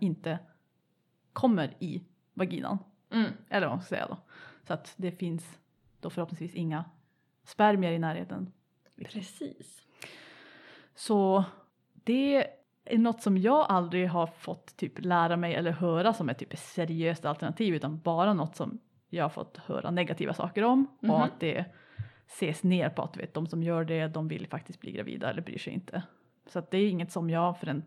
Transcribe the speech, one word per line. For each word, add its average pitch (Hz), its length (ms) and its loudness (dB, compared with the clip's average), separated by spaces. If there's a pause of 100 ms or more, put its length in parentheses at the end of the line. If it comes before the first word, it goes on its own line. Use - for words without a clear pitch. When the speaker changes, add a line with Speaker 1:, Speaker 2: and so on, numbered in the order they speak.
Speaker 1:
inte 165 380 -2 (920)
kommer 202 460 2
i 180 240 -6 (320)
vaginan. 180 440 -4 (340)
Speaker 2:
Mm. 220 180 2 (180)
Speaker 1:
Eller 196 180 0
vad 123 100 -2
man 180 80 -6
ska - 100 -8
säga - 140 -2
då. - 80 -10 (500)
Så - 80 -4
att - 220 -10
det 185 160 -4
finns 170 460 -6 (420)
då 170 100 -8
förhoppningsvis 170 440 -8
inga 160 300 -4 (600)
spermier 202 480 4
i 170 60 0
närheten. 175 540 -4 (600)
Speaker 2:
Precis. - 720 -14 (1080)
Speaker 1:
Så 196 500 4 (500)
det 269 520 2 (380)
är 226 140 2
något 233 240 4
som 196 160 4
jag 247 300 6
aldrig 180 400 2
har 170 180 2
fått - 500 -10
typ 143 160 -4 (120)
lära 170 320 4
mig 170 180 0
eller 170 160 0
höra 175 420 2
som 190 160 -2
ett 120 100 -2
typ - 200 -10
seriöst 165 680 -2
alternativ, 165 500 0
utan 156 260 -4
bara 170 340 4
något 160 220 -2
som - 220 -6 (300)
jag 170 160 -2
har 156 40 2
fått - 280 -10
höra - 340 -4
negativa 175 440 -2
saker 202 300 -2
om. 262 220 6 (140)
Speaker 2:
Mhm. 220 100 2
Speaker 1:
Och 156 140 6
att 160 160 -2
det 165 240 0 (600)
ses - 360 -4
ner 180 260 4
på - 140 -6
att, - 100 -6
du - 80 -10
vet, - 140 -10
de 160 120 -2
som 165 160 -2
gör 165 220 0
det, 160 240 0
de 156 200 -4
vill 160 180 -6
faktiskt - 340 -12
bli - 120 -12
gravida - 380 -6
eller - 120 -4
bryr - 160 -10
sig - 140 -10
inte. - 300 -6 (440)
Så - 120 -8
att 165 120 -8
det 185 80 0
är 202 100 4
inget 175 240 -4
som 165 180 -2
jag 175 300 0
förrän 156 260 -4